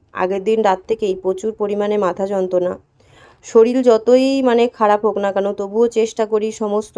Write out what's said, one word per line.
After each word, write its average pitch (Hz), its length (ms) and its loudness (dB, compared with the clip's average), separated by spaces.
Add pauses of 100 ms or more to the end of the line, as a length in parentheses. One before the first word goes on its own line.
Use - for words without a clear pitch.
(140)
আগের 190 300 -4
দিন 220 200 0
রাত 190 240 2
থেকেই 214 280 -4
প্রচুর 185 380 -6
পরিমাণে 208 440 -4
মাথা 190 300 -2
যন্ত্রণা। 185 460 -2 (720)
শরীর 233 380 4
যতই, 240 440 4 (160)
মানে, 233 200 2 (120)
খারাপ 208 280 2
হোক 208 140 0
না 202 140 -2
কেন, 196 220 -2
তবুও 202 360 -2
চেষ্টা 220 360 -2
করি 214 280 -2
সমস্ত 214 440 -4